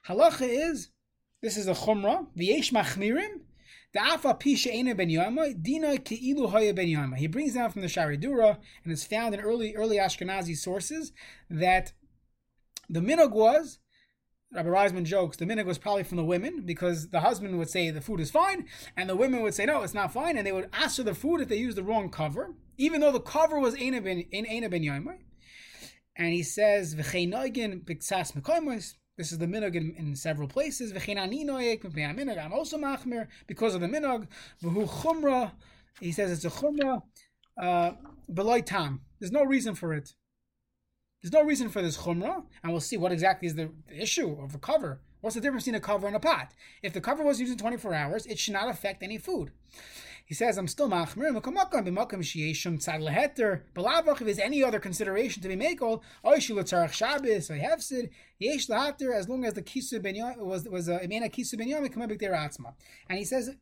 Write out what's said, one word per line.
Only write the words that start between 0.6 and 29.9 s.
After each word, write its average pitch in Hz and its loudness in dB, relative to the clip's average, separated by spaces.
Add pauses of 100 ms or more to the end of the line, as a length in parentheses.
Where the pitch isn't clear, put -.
this 214 -4
is 190 -2
a 185 2
chumrah, 214 2 (100)
"V'yesh 208 2
machmirim, 233 0 (540)
da'af 269 2
al 254 6
pi 277 4
she'eina 240 0
ben 175 2
yoimai, 214 2
dina 285 2
ke'ilu 254 0
haya 208 4
ben 180 0
yoimai." 139 0
He 151 0
brings 247 -2
down 240 0
from 196 -8
the 170 -4
Sharidura, 208 4 (260)
and 165 -4
it's 143 -4
found 220 -2
in 202 -6
early, 214 0
early 214 2
Ashkenazi 185 0
sources, 202 -4 (380)
that 180 4 (960)
the 165 0
minhag 277 6
was, 233 6 (720)
Rabbi 170 -2
Reisman 185 4
jokes, 175 0
the 170 -4
minhag 214 -2
was 175 -2
probably 202 0
from 180 -6
the 165 0
women, 202 0
because 170 -2
the 165 2
husband 190 2
would 165 -2
say 170 0
the 156 -6
food 202 -4
is 151 -2
fine, 370 2 (300)
and 190 -2
the 190 0
women 247 2
would 208 0
say, 208 0
"No, 277 2
it's 180 -6
not 196 0
fine," 294 0
and 196 -2
they 196 0
would 190 -4
answer 269 0
the 208 0
food 311 0
if 202 -2
they 208 0
used 233 -2
the 190 -4
wrong 208 0
cover, 160 -4 (240)
even 302 2
though 294 8
the 254 0
cover 311 4
was 247 4
eina 254 -2
ben, 180 -2
in 214 -4
eina 226 -4
ben 175 0
yoimai. 156 -4 (1000)
And 170 0
he 175 0
says, 202 4
"V'chein 175 0
noigin 226 -2
b'ksas 170 -4
mekoimos." 269 -2 (240)
This 160 -6
is 165 -6
the 170 -2
minhag 196 -2
in, 160 -2